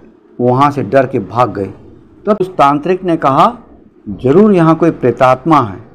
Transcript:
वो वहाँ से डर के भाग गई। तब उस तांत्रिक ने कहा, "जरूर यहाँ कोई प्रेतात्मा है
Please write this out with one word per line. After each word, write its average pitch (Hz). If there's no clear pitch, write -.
वो 123
वहाँ 135
से 139
डर 127
के 127
भाग 110
गई। 101
तब 208
उस 180
तांत्रिक 147
ने 165
कहा, 165
"जरूर 147
यहाँ 165
कोई 160
प्रेतात्मा 131
है 101